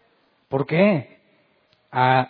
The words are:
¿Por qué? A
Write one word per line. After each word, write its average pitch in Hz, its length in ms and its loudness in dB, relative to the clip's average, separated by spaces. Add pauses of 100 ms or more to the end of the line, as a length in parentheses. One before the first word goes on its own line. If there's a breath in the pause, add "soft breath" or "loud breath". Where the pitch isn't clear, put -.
(480)
¿Por 135 180 -4
qué? 170 540 -2 (720)
A 127 380 0